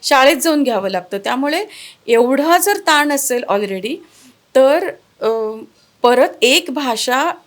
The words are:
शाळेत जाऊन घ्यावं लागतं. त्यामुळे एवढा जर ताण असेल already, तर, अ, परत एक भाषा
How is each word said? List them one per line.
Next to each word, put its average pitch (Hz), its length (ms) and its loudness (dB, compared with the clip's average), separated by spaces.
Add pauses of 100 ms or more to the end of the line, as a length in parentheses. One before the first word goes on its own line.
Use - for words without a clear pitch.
शाळेत 285 340 4
जाऊन 294 260 0
घ्यावं 208 260 -2
लागतं. 190 300 -6
त्यामुळे 269 460 -4 (420)
एवढा 269 520 2
जर 392 180 0
ताण 294 360 0
असेल 254 320 -4
already, 202 500 -4 (600)
तर, 294 340 4 (320)
अ, - 80 -2 (760)
परत 247 260 4 (140)
एक 285 260 4
भाषा 262 640 -4 (160)